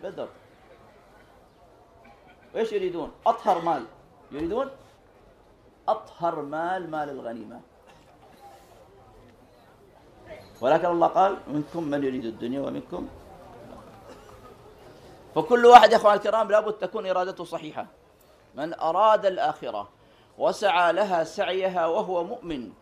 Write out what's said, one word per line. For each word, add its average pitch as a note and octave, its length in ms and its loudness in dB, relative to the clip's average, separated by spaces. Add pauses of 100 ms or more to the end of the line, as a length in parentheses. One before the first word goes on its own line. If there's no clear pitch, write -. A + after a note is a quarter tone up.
بدر. D#3+ 260 -10 (2250)
وإيش A3 160 -4
يريدون؟ F3+ 400 -6 (160)
أطهر G3 340 0
مال. D#3 240 -2 (460)
يريدون F3+ 380 -6 (1200)
أطهر E3 540 -4
مال، E3 500 -6
مال D3+ 180 -6
الغنيمة. A#2 520 -14 (3000)
ولكن D#3+ 240 2
الله E3+ 220 2
قال: F#3+ 300 2 (100)
"منكم D3 360 -6
من C#3+ 200 -4
يريد B2+ 220 -4
الدنيا A#2 360 -8
ومنكم". C3+ 460 -10 (2250)
فكل A#3+ 300 4
واحد A#3 260 12
يا A3+ 60 6
أخوان G#3 160 6
الكرام G#3 380 0
لابد G#3+ 220 2
تكون F#3+ 320 -8
إرادته F#3 380 -4
صحيحة. D#3 440 -12 (680)
من D#3+ 180 -8
أراد G3 520 2
الآخرة D3 640 -4 (480)
وسعى F3 560 2
لها F3 300 0
سعيها F3+ 640 -2
وهو F3 360 -2
مؤمن E3+ 480 -12 (100)